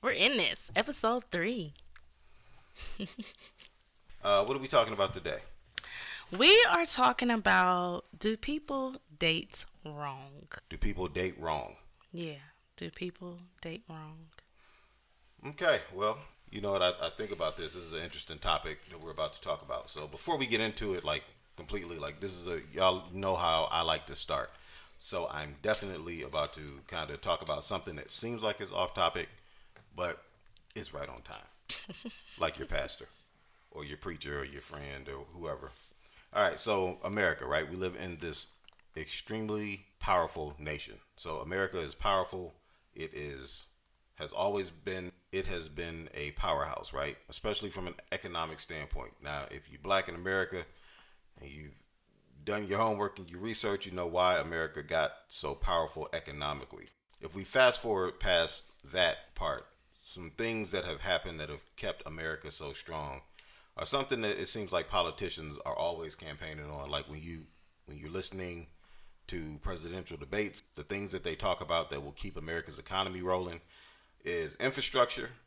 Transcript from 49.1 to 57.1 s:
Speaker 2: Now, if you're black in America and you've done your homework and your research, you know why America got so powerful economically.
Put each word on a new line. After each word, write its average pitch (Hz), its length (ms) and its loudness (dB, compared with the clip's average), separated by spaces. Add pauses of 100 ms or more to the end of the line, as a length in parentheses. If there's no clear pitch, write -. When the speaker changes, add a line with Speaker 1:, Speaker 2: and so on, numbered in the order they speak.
Speaker 2:
Now, 73 280 -4
if - 200 -14
you're 71 120 -18
black 98 260 4
in 85 60 -8
America 92 480 0 (760)
and 71 120 -14
you've 73 280 -14 (680)
done 104 220 -2
your 98 120 2
homework 104 400 2
and 90 100 -12
your 87 120 -12
research, 104 440 0
you 95 80 -8
know 90 140 -2
why 90 320 6
America 78 440 -2
got 76 300 2 (160)
so 73 260 -4
powerful 80 600 0
economically. 73 720 -6 (340)